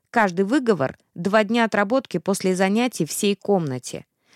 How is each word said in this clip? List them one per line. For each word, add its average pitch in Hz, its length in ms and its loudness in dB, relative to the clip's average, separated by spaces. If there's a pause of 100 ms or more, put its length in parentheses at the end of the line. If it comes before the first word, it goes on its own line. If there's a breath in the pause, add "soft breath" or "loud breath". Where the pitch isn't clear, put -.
(100)
каждый 196 340 2
выговор – 214 520 0 (180)
два 196 280 2
дня 226 220 0
отработки 208 540 0
после 190 360 -2
занятий 196 500 0
всей 202 300 -2
комнате. 151 720 -4 (300 soft breath)